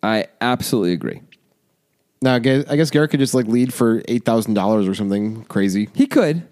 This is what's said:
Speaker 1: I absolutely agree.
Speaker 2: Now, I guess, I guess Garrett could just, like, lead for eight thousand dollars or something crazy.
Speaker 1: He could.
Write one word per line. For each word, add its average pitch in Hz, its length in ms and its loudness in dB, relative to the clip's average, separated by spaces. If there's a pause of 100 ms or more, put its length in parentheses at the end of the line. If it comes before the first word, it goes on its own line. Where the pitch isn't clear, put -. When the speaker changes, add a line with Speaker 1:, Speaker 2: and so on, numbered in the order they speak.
Speaker 1:
I 107 240 0 (160)
absolutely 117 500 -2
agree. - 300 -6 (960)
Speaker 2:
Now, 127 140 2
I 123 60 2
guess, 131 280 2
I 143 80 -2
guess 151 140 0
Garrett 151 220 2
could 143 80 2
just, 131 120 0
like, 127 140 0
lead 123 260 0
for 113 340 2
eight 117 200 -2
thousand 113 260 0
dollars 104 340 2
or 95 80 0
something 104 500 -4
crazy. 101 500 -2
Speaker 1:
He 277 120 2
could. 170 460 0